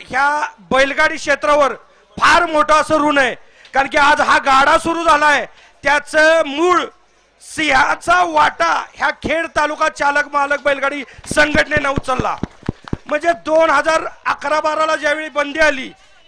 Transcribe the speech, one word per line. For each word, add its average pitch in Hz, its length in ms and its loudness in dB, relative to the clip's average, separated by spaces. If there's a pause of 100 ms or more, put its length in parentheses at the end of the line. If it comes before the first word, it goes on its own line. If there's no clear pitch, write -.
ह्या 269 240 -2 (420)
बैलगाडी 277 460 0
क्षेत्रावर 294 580 0 (440)
फार 330 280 4
मोठं 302 280 0
असं 302 280 2
ऋण 294 160 0
आहे, 247 180 0 (380)
कारण 269 140 0
की 294 100 -4
आज 294 240 4
हा 277 160 2
गाडा 277 400 4
सुरू 330 260 -2
झालाय 294 420 2 (380)
त्याचं 311 600 2
मूळ 320 360 2 (600)
सिंहाचा 311 800 0
वाटा 311 480 0 (220)
ह्या 277 160 -4 (140)
खेड 330 320 -2
तालुका 302 340 -2
चालक 285 440 -2
मालक 285 300 -2
बैलगाडी 277 400 -2 (320)
संघटनेनं 294 540 0
उचलला. 254 460 -4 (720)
म्हणजे 302 280 -2 (120)
दोन 320 240 2
हजार 320 380 0 (180)
अकरा 294 340 -2
बाराला 311 360 -2
ज्यावेळी 302 340 -4
बंदी 285 300 -6
आली 269 300 0 (380)